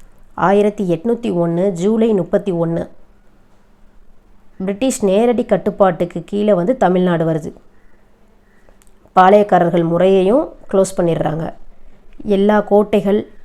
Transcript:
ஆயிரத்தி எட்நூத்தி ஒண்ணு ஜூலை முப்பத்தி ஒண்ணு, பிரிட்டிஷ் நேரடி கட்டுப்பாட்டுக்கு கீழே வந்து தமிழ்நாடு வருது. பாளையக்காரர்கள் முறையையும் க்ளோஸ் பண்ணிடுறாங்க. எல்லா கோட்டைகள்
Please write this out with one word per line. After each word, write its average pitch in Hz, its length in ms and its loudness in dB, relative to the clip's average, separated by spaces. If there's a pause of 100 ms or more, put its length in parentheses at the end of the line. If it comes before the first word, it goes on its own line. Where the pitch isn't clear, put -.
(340)
ஆயிரத்தி 202 640 0
எட்நூத்தி 226 400 -4
ஒண்ணு 170 340 0
ஜூலை 220 440 0
முப்பத்தி 180 380 -2
ஒண்ணு, 170 380 -4 (1700)
பிரிட்டிஷ் 202 480 -4
நேரடி 226 400 0
கட்டுப்பாட்டுக்கு 185 760 -2
கீழே 208 300 -2
வந்து 180 240 0
தமிழ்நாடு 180 480 0
வருது. 160 280 -4 (1600)
பாளையக்காரர்கள் 185 720 4
முறையையும் 190 680 2 (180)
க்ளோஸ் 190 260 0
பண்ணிடுறாங்க. 160 560 -2 (680)
எல்லா 208 360 2
கோட்டைகள் 208 680 0 (180)